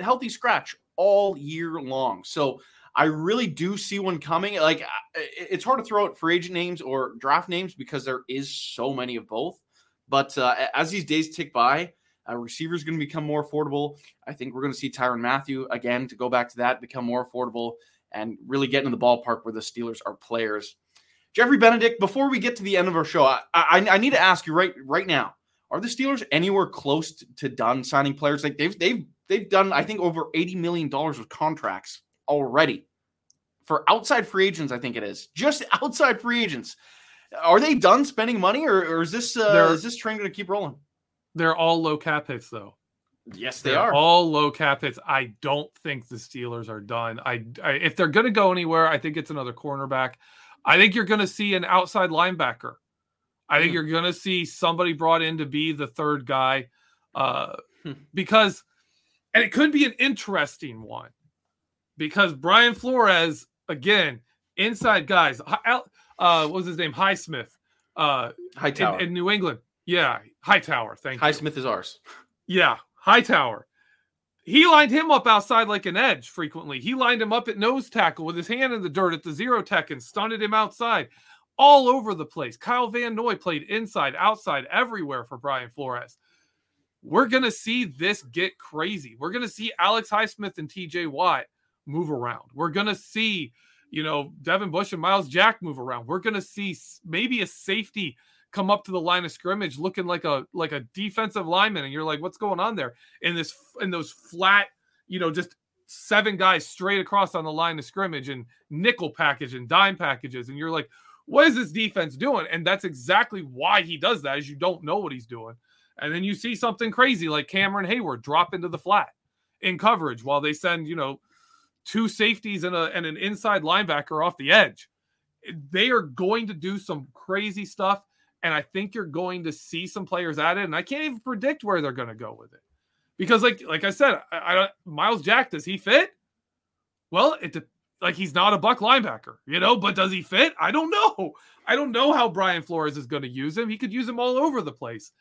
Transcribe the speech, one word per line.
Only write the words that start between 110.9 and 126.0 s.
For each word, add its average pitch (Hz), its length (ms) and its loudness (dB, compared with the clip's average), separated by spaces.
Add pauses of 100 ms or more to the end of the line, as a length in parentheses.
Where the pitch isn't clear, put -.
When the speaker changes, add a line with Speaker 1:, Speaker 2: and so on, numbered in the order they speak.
Speaker 2:
"What 294 200 6
is 285 80 6
this 226 160 -4
defense 180 460 -4
doing?" 220 340 -2
And 165 160 -2
that's 190 180 0
exactly 180 580 0
why 151 400 0
he 165 140 -8
does 180 260 -2
that, 139 140 -4
is 143 120 -8
you 143 80 -16
don't 175 260 -2
know 160 160 -2
what 170 140 -6
he's 120 140 -14
doing. 113 280 -16 (480)
And 151 100 -4
then 175 120 -4
you 202 100 -2
see 233 220 -6
something 233 340 -2
crazy 233 380 2
like 151 180 -2
Cameron 196 400 -2
Heyward 175 360 -4
drop 160 300 0
into 180 160 -8
the 165 100 -10
flat 185 320 0 (500)
in 185 180 -4
coverage 156 460 0
while 143 160 0
they 151 140 -2
send, 170 340 -4
you 165 80 -8
know, 139 240 -6 (640)
two 220 240 -2
safeties 208 560 -2
and 180 100 -4
a, 165 220 0
and 170 100 -6
an 156 120 -8
inside 202 440 -2
linebacker 160 640 -2
off 175 120 -4
the 139 120 0
edge. - 380 4 (800)
They 202 200 2
are 233 120 2